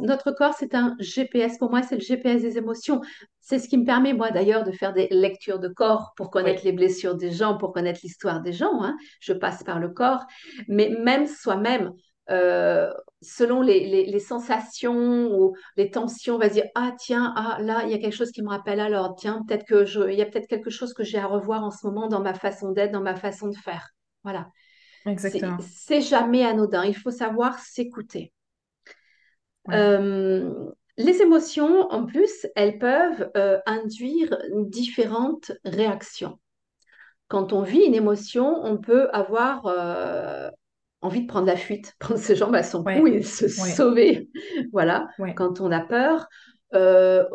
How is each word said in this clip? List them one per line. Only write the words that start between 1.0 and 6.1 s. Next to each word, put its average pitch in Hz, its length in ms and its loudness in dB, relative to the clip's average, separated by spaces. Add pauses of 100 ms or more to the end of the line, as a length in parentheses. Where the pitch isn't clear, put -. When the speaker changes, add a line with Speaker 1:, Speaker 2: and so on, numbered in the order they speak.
Speaker 1:
P - 140 -2
S. 233 180 0
Pour 240 120 -2
moi, 240 120 2
c'est 254 140 -4
le 208 60 -4
G 254 160 -2
P 247 120 -2
S 233 140 2
des 233 140 -4
émotions. 233 440 -4 (400)
C'est 269 180 -2
ce 247 80 -10
qui 269 100 2
me 240 80 4
permet, 262 280 4
moi, 220 180 0
d'ailleurs, 208 320 2
de 190 80 -4
faire 190 220 -6
des 185 180 2
lectures 190 480 0
de 180 100 -8
corps 220 460 0